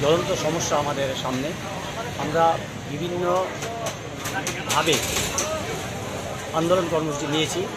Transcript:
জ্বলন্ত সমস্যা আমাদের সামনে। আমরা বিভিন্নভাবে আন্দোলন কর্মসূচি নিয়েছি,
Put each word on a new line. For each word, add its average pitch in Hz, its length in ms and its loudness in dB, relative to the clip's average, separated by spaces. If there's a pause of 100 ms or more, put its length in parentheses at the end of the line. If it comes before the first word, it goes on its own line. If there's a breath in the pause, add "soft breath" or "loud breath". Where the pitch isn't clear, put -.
জ্বলন্ত 175 340 4
সমস্যা 160 420 0
আমাদের 139 460 0
সামনে। 131 260 0 (680)
আমরা 165 400 4 (320)
বিভিন্নভাবে 175 2000 0 (1600)
আন্দোলন 170 360 4
কর্মসূচি 156 360 0
নিয়েছি, 156 400 0 (100)